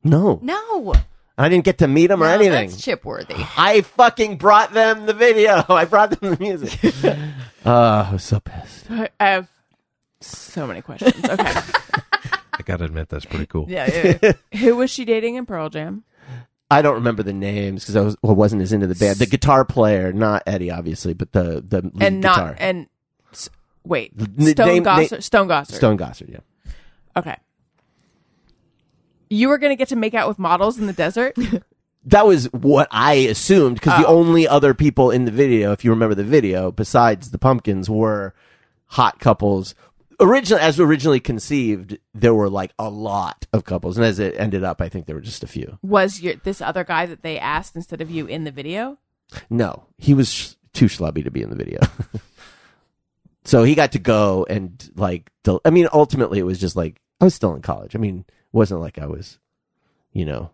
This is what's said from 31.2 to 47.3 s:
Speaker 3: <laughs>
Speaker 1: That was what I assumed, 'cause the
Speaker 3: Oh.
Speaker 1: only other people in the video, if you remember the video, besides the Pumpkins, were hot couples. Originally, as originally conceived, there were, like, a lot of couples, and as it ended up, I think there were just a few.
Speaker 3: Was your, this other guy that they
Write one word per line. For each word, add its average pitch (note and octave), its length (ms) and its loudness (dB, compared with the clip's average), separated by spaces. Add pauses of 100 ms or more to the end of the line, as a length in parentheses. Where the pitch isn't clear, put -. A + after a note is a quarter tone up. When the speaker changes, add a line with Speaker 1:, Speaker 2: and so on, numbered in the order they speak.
Speaker 3:
<laughs> B3 40 -4 (580)
Speaker 1:
That G3+ 220 6
was D#3+ 260 4
what C3+ 380 2
I C3 240 2
assumed, C3 680 2
'cause E3 180 4
the D#3+ 60 4
Speaker 3:
Oh. E3 140 8
Speaker 1:
only E3 280 4
other C#3 240 4
people C3+ 380 2
in B2 160 0
the A2+ 40 -2
video, A2+ 420 2
if - 120 -6
you A#2+ 60 4
remember A2+ 240 2
the G2 100 -4
video, G2 460 0
besides G#2+ 600 0
the - 60 -8
Pumpkins, G#2+ 520 -2
were G#2+ 420 -2 (540)
hot - 320 -2
couples. G2+ 560 0 (440)
Originally, G3+ 440 4
as D#3+ 180 2
originally D3 400 2
conceived, G#2+ 760 -6 (160)
there A#2 180 2
were, G#2 160 2
like, F#2+ 300 -8
a A2 100 -8
lot G#2 640 -8
of - 120 -2
couples, F2+ 340 -6
and A#2 80 2
as G2+ 140 -2
it G2 180 -4
ended G2 260 -4
up, F2 160 -8
I F2 80 -6
think F2 160 -12
there D#2 120 -12
were D2 40 -12
just - 220 -14
a - 60 -14
few. - 340 -14
Speaker 3:
Was F#3+ 400 0
your, F3 220 -6
this F#3+ 180 -8
other F3+ 220 -6
guy E3+ 200 -4
that E3+ 180 -16
they D#3+ 160 -10